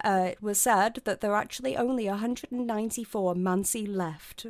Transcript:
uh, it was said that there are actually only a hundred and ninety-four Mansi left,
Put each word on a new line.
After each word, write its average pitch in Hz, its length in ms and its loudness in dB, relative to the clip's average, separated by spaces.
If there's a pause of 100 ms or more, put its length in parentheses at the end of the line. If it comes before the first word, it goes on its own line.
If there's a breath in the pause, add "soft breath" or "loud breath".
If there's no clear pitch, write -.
uh, 190 280 4
it - 100 -14
was 202 180 0
said 226 440 4
that - 160 -2
there 208 120 0
are 208 80 4
actually 247 360 -4
only 240 320 0
a 202 80 0
hundred 233 340 -4
and 247 160 -2
ninety-four 220 680 -2
Mansi 185 520 0
left, 185 640 -6